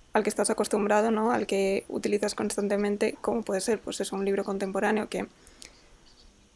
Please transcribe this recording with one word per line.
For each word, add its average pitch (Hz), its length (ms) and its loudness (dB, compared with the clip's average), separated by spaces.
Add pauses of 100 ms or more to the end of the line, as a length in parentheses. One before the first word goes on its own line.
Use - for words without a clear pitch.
(120)
al 214 100 2
que 208 60 -4
estás - 220 0
acostumbrado, 208 600 2
¿no? 220 220 2
Al 220 140 0
que 196 420 0
utilizas 208 460 0
constantemente, 208 880 0
como 220 200 0
puede 196 200 -2
ser, 214 180 0
pues - 220 -6
eso, 190 120 -6
un 196 120 -2
libro 196 180 0
contemporáneo 202 640 -2
que, 190 180 -4 (1300)